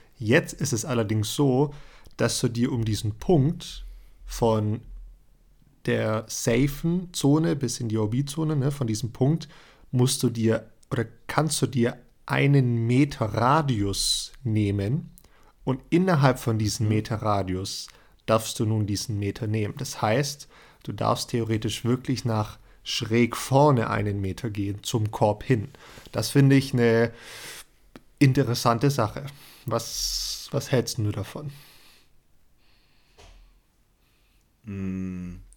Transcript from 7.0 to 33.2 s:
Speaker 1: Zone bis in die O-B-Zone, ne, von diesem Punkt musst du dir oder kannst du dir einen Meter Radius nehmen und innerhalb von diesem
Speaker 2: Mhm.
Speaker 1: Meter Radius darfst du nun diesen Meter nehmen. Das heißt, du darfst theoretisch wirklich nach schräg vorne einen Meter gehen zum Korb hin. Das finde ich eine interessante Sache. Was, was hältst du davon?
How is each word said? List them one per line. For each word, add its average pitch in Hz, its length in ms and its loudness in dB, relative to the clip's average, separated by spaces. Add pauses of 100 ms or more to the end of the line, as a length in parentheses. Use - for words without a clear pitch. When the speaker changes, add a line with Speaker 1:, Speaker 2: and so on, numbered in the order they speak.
Speaker 1:
Zone 156 420 2
bis 127 240 -4
in 117 100 -4
die 110 80 -2
O-B-Zone, 143 580 -2
ne, 139 160 0
von 135 160 -4
diesem 110 240 -4
Punkt 147 360 0 (440)
musst 127 320 2
du 123 60 2
dir 110 360 0 (260)
oder 120 140 -2 (220)
kannst 151 340 0
du 139 60 4
dir 120 300 0 (280)
einen 131 640 4
Meter 131 380 2
Radius 113 1080 0 (100)
nehmen 107 680 0 (520)
und 131 180 -2 (100)
innerhalb 156 480 4
von 113 180 0
diesem 107 300 0
Speaker 2:
Mhm. 107 60 2
Speaker 1:
Meter 107 240 -2
Radius 98 720 -4 (380)
darfst - 340 0
du 117 60 0
nun 107 220 0
diesen 104 320 -4
Meter 101 260 -4
nehmen. 107 320 -2
Das - 240 -10
heißt, 123 460 -2 (360)
du - 100 -8
darfst 110 360 -2
theoretisch 110 560 -2
wirklich 123 400 -2
nach 110 320 -2 (280)
schräg 117 500 0
vorne 135 540 4
einen 104 320 -2
Meter 95 280 -6
gehen 101 340 -6
zum 107 280 -2
Korb 104 320 0
hin. 110 260 0 (440)
Das 113 160 -2
finde 139 260 6
ich 139 160 2
eine 117 400 4 (1080)
interessante 127 720 4
Sache. 123 340 -2 (400)
Was, - 840 -6
was - 200 -6
hältst 117 280 0
du 104 120 -2
davon? 143 380 -10 (3250)